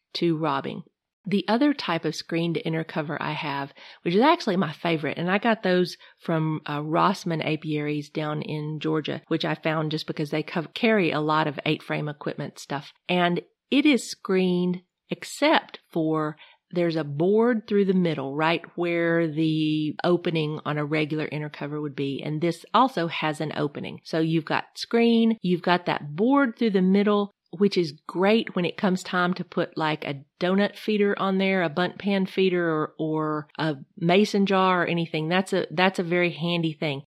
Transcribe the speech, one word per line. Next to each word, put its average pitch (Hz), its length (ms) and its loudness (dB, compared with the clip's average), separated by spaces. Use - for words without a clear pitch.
to 170 240 0
robbing. 139 460 -4
The 190 220 0
other 277 240 4
type 165 320 -2
of 156 100 -2
screened 165 480 -2
inner 160 220 -2
cover 156 360 -6
I 151 120 -4
have, 143 400 -6
which 180 120 0
is 208 60 6
actually 302 340 4
my 165 160 0
favorite, 156 460 -2
and 170 120 -2
I 202 100 2
got 226 220 0
those 180 360 2
from, 156 480 -2
uh, 147 140 -6
Rossmann 165 680 0
Apiaries 151 640 -4
down 151 320 -4
in 151 380 -6
Georgia, 147 480 -2
which 160 160 -2
I 156 100 0
found 156 380 -2
just 156 160 -6
because 151 220 -4
they 156 120 -2
co-, 156 320 -6
carry 220 380 2
a 151 80 -2
lot 156 260 2
of 143 200 -6
eight 156 180 -2
frame 151 240 -6
equipment 147 520 -10
stuff. - 340 -10
And 175 320 2
it 277 160 4
is 269 240 4
screened 180 720 0
except - 680 0
for 156 460 0
there's 170 240 0
a 156 80 -2
board 208 640 2
through 202 180 4
the 190 80 -2
middle, 147 400 0
right 160 300 0
where 170 520 2
the 156 680 0
opening 165 600 0
on 147 120 -2
a 147 80 -2
regular 156 440 -2
inner 151 200 -6
cover 147 320 -8
would 147 140 -6
be. 139 280 -4
And 151 160 -4
this 165 340 -2
also 214 340 2
has 156 340 -4
an 151 160 -4
opening. - 460 -4
So - 160 -4
you've 160 260 0
got - 320 -4
screen, 226 640 2
you've 180 200 0
got 175 260 0
that 147 280 -4
board 254 420 2
through 226 140 0
the 190 100 2
middle, 202 520 2
which 196 260 2
is 160 160 0
great 208 480 2
when 180 100 0
it - 120 -4
comes 185 260 0
time 180 320 0
to 180 80 -8
put, - 340 -4
like, 156 280 -2
a 139 180 -8
donut 196 360 2
feeder 202 420 0
on 190 200 0
there, 190 260 2
a 160 60 0
bundt 175 280 -2
pan 196 280 0
feeder, 180 440 2
or, 156 280 -2
or 156 500 -2
a 151 180 0
mason 196 480 4
jar 185 380 4
or - 20 -2
anything. 165 440 -2
That's 185 240 2
a, 180 180 0
that's 185 280 2
a 190 40 0
very 175 280 0
handy 165 420 -2
thing. 147 340 -4